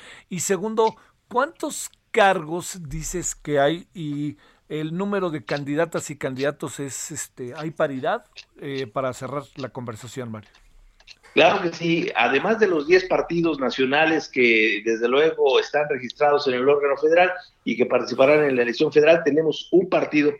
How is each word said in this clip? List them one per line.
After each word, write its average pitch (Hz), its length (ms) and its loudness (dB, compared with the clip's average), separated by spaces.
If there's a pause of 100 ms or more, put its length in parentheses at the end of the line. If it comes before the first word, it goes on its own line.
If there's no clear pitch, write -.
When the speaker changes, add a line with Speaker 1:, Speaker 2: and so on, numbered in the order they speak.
(280)
Speaker 1:
Y 180 120 -6
segundo, 220 560 0 (320)
¿cuántos 277 640 -4 (200)
cargos 180 800 2
dices 160 480 -8
que 147 240 0
hay 160 340 0
y 147 420 -6 (320)
el 156 280 -6
número 196 340 -2
de 151 140 -8
candidatas 151 680 -4
y 143 60 -12
candidatos 139 640 -6
es, 139 320 -10
este, 127 440 -12
hay 160 140 -10
paridad? 151 540 -4 (360)
Eh, 135 280 -8
para 131 240 -4
cerrar 135 320 -10 (120)
la 127 120 -8
conversación, 120 640 -12
Mario. 107 180 -16 (840)
Speaker 2:
Claro 185 280 6
que 170 140 -4
sí. 165 380 -2
Además 139 460 2
de 208 80 4
los 156 180 0
diez 180 200 4
partidos 165 520 0
nacionales 139 680 0
que, 113 560 2
desde 113 240 0
luego, 147 500 4
están 147 320 0
registrados 139 560 0
en 131 80 0
el 127 140 0
órgano 143 280 2
federal 175 360 4 (320)
y 113 120 -2
que 117 100 2
participarán 131 580 2
en 135 100 0
la 123 80 2
elección 120 300 0
federal, 156 320 6
tenemos 151 480 0
un 180 160 4
partido 147 520 2